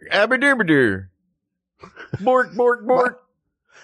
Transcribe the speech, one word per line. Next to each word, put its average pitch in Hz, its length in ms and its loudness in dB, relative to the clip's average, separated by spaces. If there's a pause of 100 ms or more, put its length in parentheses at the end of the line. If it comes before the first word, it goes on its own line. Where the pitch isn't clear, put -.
(120)
Albert 226 300 0
Dumbledore. 147 640 2 (1120)
Bork, 247 340 0
bork, 240 320 -2
bork. 254 360 -2 (640)